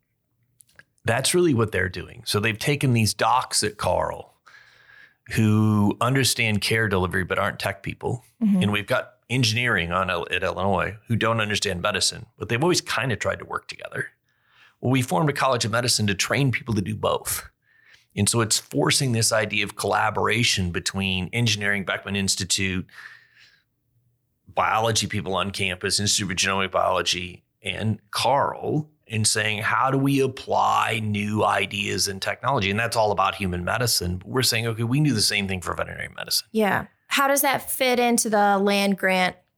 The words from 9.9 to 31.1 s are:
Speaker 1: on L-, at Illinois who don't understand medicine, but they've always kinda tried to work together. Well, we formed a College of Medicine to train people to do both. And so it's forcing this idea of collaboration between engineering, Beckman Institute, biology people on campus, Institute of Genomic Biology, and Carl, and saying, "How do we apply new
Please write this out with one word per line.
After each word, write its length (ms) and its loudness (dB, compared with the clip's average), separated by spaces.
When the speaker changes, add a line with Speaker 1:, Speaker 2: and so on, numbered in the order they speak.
Speaker 1:
on 180 0
L-, 220 -2
at 120 -2
Illinois 520 0
who 80 0
don't 260 2
understand 400 -2
medicine, 460 -2
but 120 -8
they've 120 0
always 200 2
kinda 340 -2
tried 240 -4
to 60 -14
work 220 -8
together. 400 -10
Well, 120 0
we 100 4
formed 280 2
a 40 0
College 320 0
of 60 -4
Medicine 360 0
to 80 2
train 360 0
people 240 -4
to 60 0
do 140 -4
both. 480 -2
And 140 2
so 120 2
it's 180 0
forcing 540 0
this 180 2
idea 320 0
of 120 -8
collaboration 960 0
between 600 -2
engineering, 520 0
Beckman 300 -4
Institute, 720 -2
biology 600 0
people 280 -4
on 160 -2
campus, 480 -2
Institute 320 0
of 60 -4
Genomic 340 0
Biology, 720 -2
and 360 -2
Carl, 800 0
and 180 -2
saying, 360 0
"How 300 0
do 60 2
we 220 2
apply 800 0
new 460 0